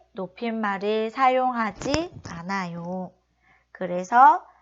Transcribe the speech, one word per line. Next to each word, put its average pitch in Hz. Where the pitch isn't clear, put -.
높임말을 220
사용하지 254
않아요. 175
그래서 233